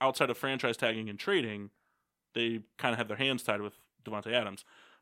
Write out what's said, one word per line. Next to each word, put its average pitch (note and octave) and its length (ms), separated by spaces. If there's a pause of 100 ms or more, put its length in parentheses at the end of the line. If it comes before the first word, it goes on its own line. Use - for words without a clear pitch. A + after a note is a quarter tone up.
outside C3+ 300
of A#2+ 80
franchise C3+ 400
tagging A2 320
and G2+ 80
trading, A2 500 (640)
they A#2 300 (160)
kinda A#2+ 180
have A#2 100
their G#2+ 120
hands C3+ 240
tied G#2 180
with G#2 140 (300)
Davante A2 280
Adams. G#2+ 320 (380)